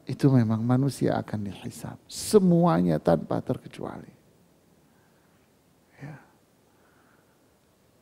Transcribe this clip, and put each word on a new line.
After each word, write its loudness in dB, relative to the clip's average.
itu 0
memang 2
manusia 0
akan -6
dihisab. -14
Semuanya 2
tanpa 0
terkecuali. -10
Ya. -18